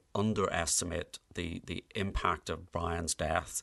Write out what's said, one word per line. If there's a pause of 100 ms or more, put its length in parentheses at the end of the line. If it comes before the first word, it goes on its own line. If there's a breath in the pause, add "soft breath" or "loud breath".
(160)
underestimate (160)
the,
the (120)
impact
of
Brian's
death,